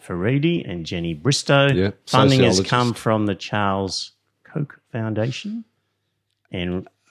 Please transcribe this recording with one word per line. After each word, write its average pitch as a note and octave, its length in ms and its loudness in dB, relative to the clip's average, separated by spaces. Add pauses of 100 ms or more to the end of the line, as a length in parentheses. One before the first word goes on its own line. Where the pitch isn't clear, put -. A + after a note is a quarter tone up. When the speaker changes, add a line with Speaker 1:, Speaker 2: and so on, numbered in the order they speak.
Speaker 1:
Furedi C3+ 720 -2
and E2+ 160 -8
Jenny E2+ 280 -4
Bristow. C#3 520 2
Speaker 2:
Yeah, G2+ 240 2 (160)
Speaker 1:
Funding C3 380 4
has F#2 140 4
Speaker 2:
sociologist. F#2+ 120 -2
Speaker 1:
come A#2+ 240 2
from A2 320 0
the G2+ 80 -2
Charles G2 800 -4 (320)
Koch - 340 -8 (140)
Foundation, B2 720 -6 (880)
and F2+ 340 -6 (240)